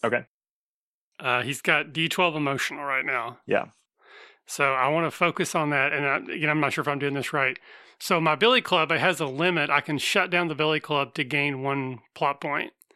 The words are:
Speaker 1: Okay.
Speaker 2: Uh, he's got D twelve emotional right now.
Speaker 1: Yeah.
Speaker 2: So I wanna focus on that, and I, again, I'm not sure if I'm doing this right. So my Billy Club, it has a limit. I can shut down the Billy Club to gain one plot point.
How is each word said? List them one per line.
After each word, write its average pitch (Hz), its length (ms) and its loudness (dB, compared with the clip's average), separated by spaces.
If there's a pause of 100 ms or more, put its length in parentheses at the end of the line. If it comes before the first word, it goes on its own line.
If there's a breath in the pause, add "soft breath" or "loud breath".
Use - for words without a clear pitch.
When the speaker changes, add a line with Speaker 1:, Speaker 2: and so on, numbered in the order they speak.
Speaker 1:
Okay. 120 220 0 (960)
Speaker 2:
Uh, 123 220 0
he's 135 200 -6
got 151 300 0
D 160 160 0
twelve 170 280 2
emotional 143 480 -2
right 135 200 -2
now. 120 420 -4
Speaker 1:
Yeah. 104 200 0 (800 loud breath)
Speaker 2:
So 139 280 0
I 131 140 2
wanna 160 220 2
focus 170 440 -2
on 151 160 0
that, 143 220 2
and 143 140 -2
I, 139 100 0 (160)
again, 151 180 -2
I'm 151 100 2
not 139 120 0
sure 156 100 -4
if 147 60 -2
I'm 143 120 -2
doing 139 140 -2
this 135 180 -4
right. 135 260 -2 (420 loud breath)
So 175 200 2
my 160 160 4
Billy 233 240 4
Club, 160 320 2
it 151 80 2
has 170 180 2
a 160 80 -2
limit. 147 440 0
I 143 100 4
can 147 180 -2
shut - 320 0
down 175 160 2
the 156 80 -4
Billy 156 240 2
Club 139 360 -2
to 151 100 -2
gain 143 380 -2
one 135 360 -2 (160)
plot 143 260 -2
point. 143 320 -4 (240 soft breath)